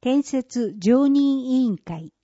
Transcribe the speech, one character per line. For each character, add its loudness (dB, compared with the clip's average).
建 0
設 -6
常 4
任 2
委 2
員 -2
会。 -14